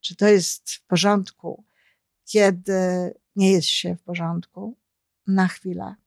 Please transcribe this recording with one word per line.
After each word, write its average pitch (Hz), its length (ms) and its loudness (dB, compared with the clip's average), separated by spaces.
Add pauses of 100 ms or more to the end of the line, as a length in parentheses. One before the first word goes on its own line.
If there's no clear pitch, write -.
Czy - 160 -12
to 208 100 2
jest 202 440 2
w - 160 -14
porządku, 190 760 -2 (600)
kiedy 185 880 0 (220)
nie 190 160 4
jest 170 160 2
się 175 280 -4
w - 60 -18
porządku? 175 760 -8 (480)
Na 190 220 2
chwilę. 185 460 -10 (120)